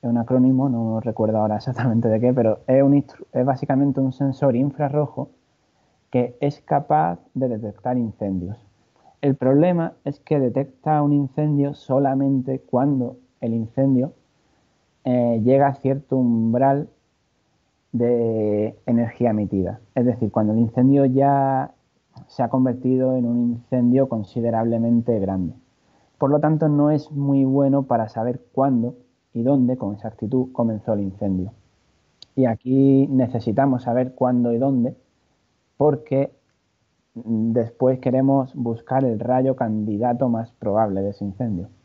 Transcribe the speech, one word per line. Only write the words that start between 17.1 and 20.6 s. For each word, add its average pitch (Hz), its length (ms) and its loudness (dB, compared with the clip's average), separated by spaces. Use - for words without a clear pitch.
de 113 960 0
energía 117 460 0
emitida. 101 480 -2
Es 123 100 0
decir, 120 260 -2
cuando 107 220 0
el 113 60 2
incendio 127 460 4